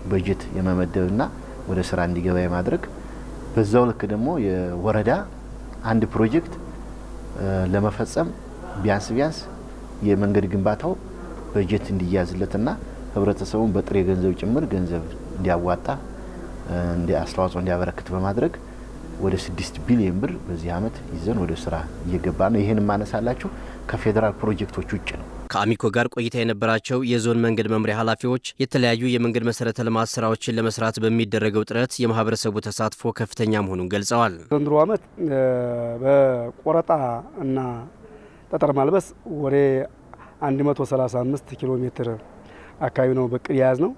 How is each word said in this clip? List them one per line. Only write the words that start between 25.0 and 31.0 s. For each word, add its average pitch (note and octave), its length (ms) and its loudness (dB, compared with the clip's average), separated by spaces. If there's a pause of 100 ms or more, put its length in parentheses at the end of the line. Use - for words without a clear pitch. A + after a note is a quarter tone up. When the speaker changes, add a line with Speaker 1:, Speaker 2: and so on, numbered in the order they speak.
Speaker 1:
ነው። - 140 -10 (220)
Speaker 2:
ከአሚኮ G#2 420 0
ጋር A#2+ 200 2
ቆይታ A#2 260 -4
የነበራቸው A2+ 680 0
የዞን A#2 360 2
መንገድ A2+ 300 2
መምሪያ A2 260 2
ኃላፊዎች A2+ 640 0
የተለያዩ B2 460 2
የመንገድ A#2+ 400 2
መሰረተ A#2 380 -2
ልማት A2+ 260 0
ስራዎችን A2+ 460 -2
ለመስራት A2+ 440 0
በሚደረገው A2 680 2